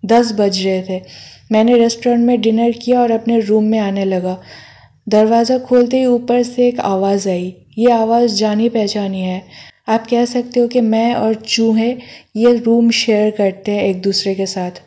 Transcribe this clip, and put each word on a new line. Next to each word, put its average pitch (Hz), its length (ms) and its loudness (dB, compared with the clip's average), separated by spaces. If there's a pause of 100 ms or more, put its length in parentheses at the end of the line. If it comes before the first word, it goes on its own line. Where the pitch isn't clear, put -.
दस 226 320 2
बज 196 280 -2
रहे 190 160 -2
थे। 185 200 -8 (500)
मैंने 226 220 4
रेस्टोरेंट 233 520 2
में 247 140 2
डिनर 226 300 2
किया 240 300 -2
और 240 100 2
अपने 226 300 0
रूम 214 240 2
में 214 140 0
आने 196 260 -2
लगा। 185 360 -4 (680)
दरवाज़ा 226 500 2
खोलते 247 400 2
ही 262 80 2
ऊपर 247 360 0
से 247 260 0
एक 247 120 -4
आवाज़ 196 480 0
आई। 180 260 -4 (240)
ये 240 140 4
आवाज़ 226 420 2
जानी 214 340 0
पहचानी 202 520 -4
है। 185 500 -8 (180)
आप 220 180 -2
कह 240 180 0
सकते 247 360 -4
हो 240 80 2
कि 247 120 0
मैं 226 340 0
और 220 200 0
चूहे 226 600 -2 (400)
ये 240 200 4
रूम 233 340 2
शेयर 214 400 0
करते 202 420 -2
हैं 208 120 -2
एक 185 180 -2
दूसरे 196 320 -2
के 190 120 -4
साथ। 185 240 -6 (160)